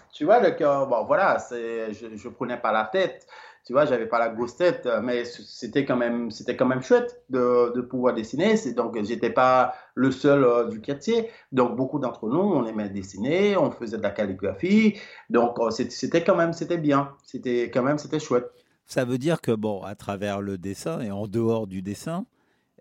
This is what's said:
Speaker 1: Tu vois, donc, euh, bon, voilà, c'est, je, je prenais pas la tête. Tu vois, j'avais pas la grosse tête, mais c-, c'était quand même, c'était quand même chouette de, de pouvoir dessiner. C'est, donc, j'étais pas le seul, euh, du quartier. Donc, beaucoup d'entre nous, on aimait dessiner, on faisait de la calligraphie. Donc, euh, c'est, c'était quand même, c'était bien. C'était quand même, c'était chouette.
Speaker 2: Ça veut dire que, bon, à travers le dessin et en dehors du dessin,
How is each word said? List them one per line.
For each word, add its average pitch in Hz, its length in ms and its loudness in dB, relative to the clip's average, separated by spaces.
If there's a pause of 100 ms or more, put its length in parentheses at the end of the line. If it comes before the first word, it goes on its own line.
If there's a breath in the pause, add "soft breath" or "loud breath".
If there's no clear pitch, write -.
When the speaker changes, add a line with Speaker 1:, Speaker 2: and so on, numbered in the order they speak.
(120)
Speaker 1:
Tu - 120 -8
vois, 214 160 6
donc, 175 200 2
euh, 143 240 2
bon, 120 200 0
voilà, 147 340 2
c'est, 117 560 -6
je, 110 220 -12
je 104 120 -12
prenais 120 280 -6
pas 117 140 -2
la 107 140 2
tête. 180 420 -2 (380 loud breath)
Tu - 80 -12
vois, 143 140 6
j'avais 120 200 0
pas 117 120 2
la 117 100 2
grosse 117 280 -6
tête, 175 320 2 (140)
mais 120 220 -2
c-, 117 200 -14
c'était 127 400 -2
quand 131 120 0
même, 120 340 -2
c'était - 260 -6
quand 127 100 2
même 127 160 0
chouette 240 480 2
de, 123 440 4
de 127 60 -2
pouvoir 123 340 0
dessiner. 190 420 0
C'est, 131 180 -4
donc, 113 280 -2
j'étais 110 280 -2
pas 127 440 4 (200 loud breath)
le 131 160 2
seul, 139 340 4
euh, 120 240 4
du 107 120 -8
quartier. 220 500 -2 (200 loud breath)
Donc, 120 260 2
beaucoup 131 220 -2
d'entre 117 300 -6
nous, 131 100 0
on 180 280 2
aimait 107 220 -4
dessiner, 120 680 -2
on 147 140 2
faisait 113 260 -8
de 104 60 -8
la 101 80 0
calligraphie. 110 880 0 (320 loud breath)
Donc, 117 280 2
euh, 117 120 0
c'est, 113 200 -4
c'était 160 320 0
quand 185 140 4
même, 170 160 2
c'était 170 260 -4
bien. 143 340 0 (120)
C'était 120 460 -2
quand 127 120 0
même, 147 160 0
c'était 151 220 -6
chouette. - 300 -2 (380 soft breath)
Speaker 2:
Ça 131 160 -2
veut 123 140 0
dire 151 220 -2
que, - 100 -2
bon, 104 320 -2
à 95 140 -12
travers 101 440 -4
le 98 180 -4
dessin 98 420 -6
et 110 100 -6
en 101 160 -6
dehors 113 400 0
du 95 160 -8
dessin, 156 420 -8 (560)